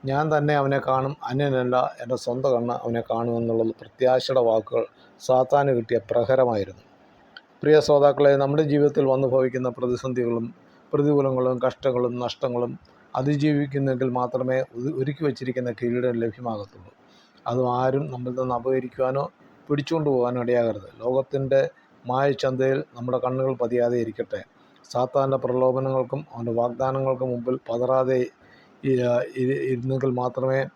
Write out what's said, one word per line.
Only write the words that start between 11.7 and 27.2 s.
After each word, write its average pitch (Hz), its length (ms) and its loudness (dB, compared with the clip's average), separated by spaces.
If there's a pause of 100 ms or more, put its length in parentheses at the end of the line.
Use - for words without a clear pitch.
നഷ്ടങ്ങളും 120 600 -4 (360)
അതിജീവിക്കുന്നെങ്കിൽ 139 960 0
മാത്രമേ 127 640 -2
ഒരു-, 127 240 -6
ഒരുക്കി 139 280 -4
വച്ചിരിക്കുന്ന 127 480 -4
കിരീടം 120 480 -2
ലഭ്യമാകത്തുള്ളൂ. 110 720 -8 (540)
അത് 120 140 -2 (200)
ആരും 135 300 0
നമ്മിൽ 123 260 -8
നിന്ന് 127 180 -2
അപഹരിക്കുവാനോ 131 760 -2 (380)
പിടിച്ചുകൊണ്ടു 147 420 0
പോകാനോ 123 320 2
ഇടയാകരുത്. 117 460 0 (120)
ലോകത്തിൻ്റെ 135 680 0 (340)
മായച്ചന്തയിൽ 135 800 0 (100)
നമ്മുടെ 123 260 -4
കണ്ണുകൾ 131 420 -2
പതിയാതെ 120 380 0
ഇരിക്കട്ടെ. 110 400 -6 (500)
സാത്താൻ്റെ 135 460 0
പ്രലോഭനങ്ങൾക്കും 131 1000 -2
അവൻ്റെ 117 180 -6
വാഗ്ദാനങ്ങൾക്കും 131 760 -2